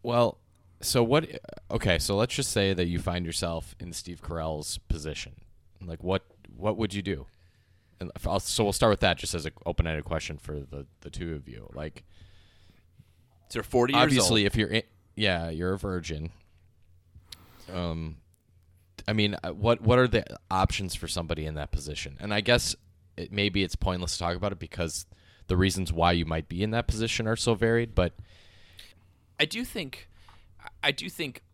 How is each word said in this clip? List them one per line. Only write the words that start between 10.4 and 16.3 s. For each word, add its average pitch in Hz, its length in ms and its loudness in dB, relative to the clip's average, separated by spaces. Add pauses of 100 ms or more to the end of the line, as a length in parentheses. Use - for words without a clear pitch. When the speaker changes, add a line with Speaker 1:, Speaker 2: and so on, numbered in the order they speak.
Speaker 1:
the, 69 280 -12 (160)
the 76 80 -14
two 82 260 -6
of 67 120 -12
you. 52 240 -16
Like, 78 300 -10 (1500)
Speaker 2:
So 117 100 -6
you're 110 40 -4
forty 123 300 4
years 123 100 8
Speaker 1:
obviously, 123 400 6
Speaker 2:
old. 98 60 4
Speaker 1:
if 104 80 0
you're 107 140 4
in, 110 120 2 (320)
yeah, 90 360 0
you're 87 240 -2
a 98 40 -4
virgin. 82 540 -6 (1400)